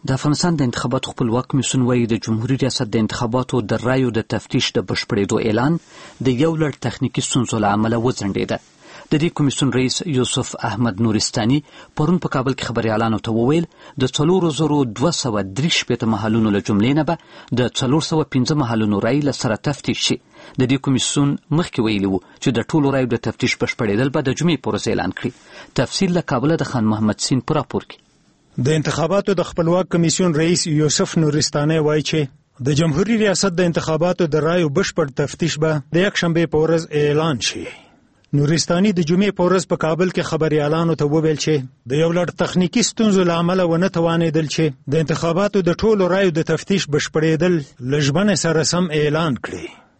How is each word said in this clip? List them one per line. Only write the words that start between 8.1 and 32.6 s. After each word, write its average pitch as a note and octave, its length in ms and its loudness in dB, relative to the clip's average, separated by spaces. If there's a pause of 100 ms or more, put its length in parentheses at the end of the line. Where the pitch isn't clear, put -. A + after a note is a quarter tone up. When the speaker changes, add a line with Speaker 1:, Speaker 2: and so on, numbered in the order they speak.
Speaker 1:
د - 100 2
دې E3+ 80 0 (100)
کمیسیون C#3 360 2
رئیس B2+ 200 0 (200)
یوسف B2 340 -2 (200)
احمد G#2 360 -2
نورستاني A2 520 0 (380)
پرون D#3+ 300 0
په - 100 -4
کابل C3 220 -2
کې - 140 -8
خبریالانو A2 560 0
ته A2 100 -2
وویل D3+ 280 2 (380)
د C3 140 -2
څلورو E3+ 420 2
زرو D3 240 2
دوه B2 380 0
سوه G#2 240 -2 (100)
درې D#3 220 0
شپېته A#2 360 0
محلونو A2 440 2
له - 20 2
جملې A2 400 2
نه D3 80 0
به E3+ 60 0 (480)
د A#2 180 -2
څلور C#3 300 0
سوه D#3+ 260 0
پنځه D3 260 2
محلونو A2 440 0
رایې C#3+ 180 2
له C3+ 160 -2
سره - 200 0 (120)
تفتیش - 340 -4
شي. - 140 -2 (400)
د - 100 4
دې C3+ 140 2
کمیسیون C#3+ 520 2 (220)
مخکې E3 220 -2
ویلي G#2 260 0
وو F#2+ 180 0 (180)
چې - 60 2
د A2+ 220 -2
ټولو D3+ 240 2
رایو B2+ 220 0
د - 100 -4
تفتیش - 340 -2
بشپړېدل A2+ 540 0
به D#3+ 60 0
د C3 180 -2
جمعې D#3+ 240 2
په - 80 -6
ورځ G2+ 180 -4
اعلان F#2+ 300 -2
کړي. A#2+ 120 -4 (520)
تفصیل F#3 280 0 (100)
له - 120 -8
کابله C#3+ 240 2
د D3+ 180 -4
خان A#2 100 0 (100)
محمد G#2+ 360 -2
سین B2+ 200 0
په D3+ 120 0
راپور - 280 -6
کې. - 80 -20 (580)
Speaker 2:
د B2+ 120 0 (100)
انتخاباتو D#3+ 560 0
د E3+ 160 -2
خپلواک F3+ 420 0
کمیسیون E3+ 420 2
رئیس D#3+ 320 2
یوسف D3+ 520 0
نورستاني D3+ 600 2
وایي D3+ 240 2
چې D#3 180 -2 (460)